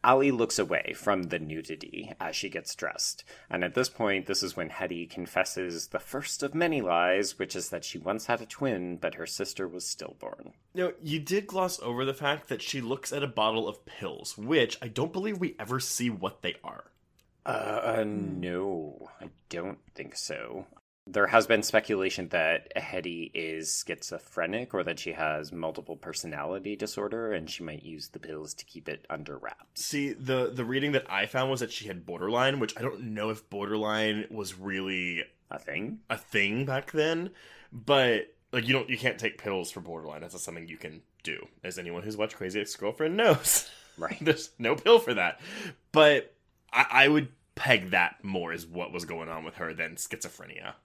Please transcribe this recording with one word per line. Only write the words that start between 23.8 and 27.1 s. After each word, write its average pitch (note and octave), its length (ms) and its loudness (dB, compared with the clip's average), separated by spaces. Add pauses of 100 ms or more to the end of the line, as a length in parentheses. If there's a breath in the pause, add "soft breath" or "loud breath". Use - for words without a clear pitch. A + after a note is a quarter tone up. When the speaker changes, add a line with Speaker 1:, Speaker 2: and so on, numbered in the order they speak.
Speaker 1:
schizophrenic F2 840 -4
or F#2 100 0
that E2+ 140 -2
she F2 140 -6
has D#2 400 -2
multiple E2 440 -6
personality E2+ 800 -6
disorder G#2+ 560 -4